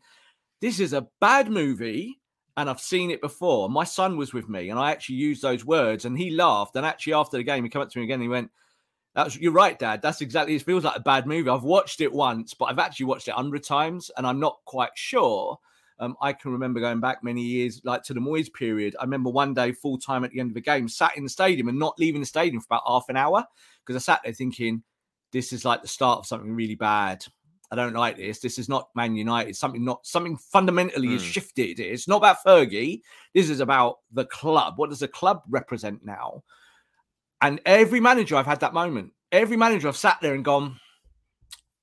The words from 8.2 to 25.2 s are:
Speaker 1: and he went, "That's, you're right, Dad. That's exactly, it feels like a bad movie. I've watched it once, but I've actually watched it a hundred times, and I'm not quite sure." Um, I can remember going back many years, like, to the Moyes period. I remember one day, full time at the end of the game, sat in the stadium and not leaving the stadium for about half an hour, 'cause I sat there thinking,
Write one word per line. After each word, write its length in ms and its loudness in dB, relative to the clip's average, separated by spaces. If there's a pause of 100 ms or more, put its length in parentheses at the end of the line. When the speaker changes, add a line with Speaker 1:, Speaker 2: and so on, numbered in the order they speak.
Speaker 1:
and 20 -4
he 60 -4
went, 220 -4 (640)
"That's, 200 0
you're 160 0
right, 260 6
Dad. 240 -4
That's 200 -2
exactly, 340 -2
it 60 -2
feels 240 0
like 100 -2
a 60 -8
bad 260 2
movie. 220 -2
I've 140 2
watched 360 2
it 140 0
once, 400 -2
but 120 -4
I've 140 -2
actually 280 -4
watched 200 -4
it 40 -4
a 40 -4
hundred 280 -4
times, 520 -2
and 100 -4
I'm 140 -2
not 240 -2
quite 320 -4
sure." 640 -2 (400)
Um, 200 -8
I 140 -2
can 180 -10
remember 280 -4
going 200 -2
back 240 -4
many 200 -6
years, 400 -4
like, 220 -4
to 100 -8
the 40 -4
Moyes 320 -4
period. 480 -4
I 40 -6
remember 260 -2
one 240 0
day, 180 0
full 280 -6
time 240 -4
at 80 -6
the 80 -8
end 100 -4
of 60 -8
the 60 -8
game, 280 0
sat 260 0
in 80 -10
the 60 -8
stadium 380 2
and 100 -2
not 220 0
leaving 220 0
the 40 -6
stadium 340 -2
for 120 -12
about 160 2
half 220 2
an 80 -4
hour, 280 2 (400)
'cause 100 -6
I 40 -4
sat 240 2
there 100 -8
thinking, 480 -4 (500)